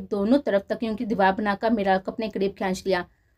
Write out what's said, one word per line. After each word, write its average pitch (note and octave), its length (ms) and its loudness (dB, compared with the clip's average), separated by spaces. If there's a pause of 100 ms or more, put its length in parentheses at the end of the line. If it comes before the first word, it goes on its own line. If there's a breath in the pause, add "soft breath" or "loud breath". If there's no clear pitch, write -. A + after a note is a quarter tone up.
दोनों G#3+ 340 2
तरफ G3 280 0
तकियों A3 260 -4
की A#3 100 -6
दीवार B3 280 2
बनाकर G#3 380 -2
मीराल G3 260 2
को - 140 -8
अपने A3 180 -6
करीब G3 240 -2
खींच F#3+ 320 -4
लिया। F3+ 200 0 (320)